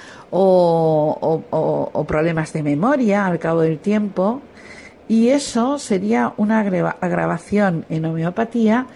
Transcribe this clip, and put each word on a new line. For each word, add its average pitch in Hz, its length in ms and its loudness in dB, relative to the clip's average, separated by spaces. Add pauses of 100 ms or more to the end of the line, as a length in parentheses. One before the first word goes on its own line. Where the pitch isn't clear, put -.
(300)
o, 165 920 4
o, 160 300 0
o, 151 420 -2
o 151 120 -2
problemas 160 480 -2
de 160 100 -4
memoria 202 640 0
al 170 140 -2
cabo 165 220 0
del 160 180 0
tiempo, 208 600 -2 (680)
y 226 220 4
eso 277 480 0
sería 226 580 -2
una 214 260 0
agrava-, 170 380 -2
agravación 175 880 -2
en 160 160 -4
homeopatía 220 920 0